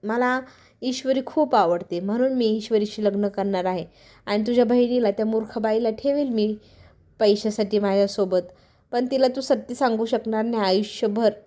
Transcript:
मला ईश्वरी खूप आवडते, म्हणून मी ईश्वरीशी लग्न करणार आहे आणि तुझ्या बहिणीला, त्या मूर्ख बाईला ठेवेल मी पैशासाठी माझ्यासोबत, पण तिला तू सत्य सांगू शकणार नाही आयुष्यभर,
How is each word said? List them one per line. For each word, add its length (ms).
मला 380
ईश्वरी 440
खूप 280
आवडते, 460
म्हणून 320
मी 140
ईश्वरीशी 580
लग्न 240
करणार 360
आहे 200
आणि 200
तुझ्या 180
बहिणीला, 460
त्या 160
मूर्ख 320
बाईला 320
ठेवेल 380
मी 260
पैशासाठी 580
माझ्यासोबत, 640
पण 180
तिला 180
तू 120
सत्य 340
सांगू 300
शकणार 400
नाही 180
आयुष्यभर, 720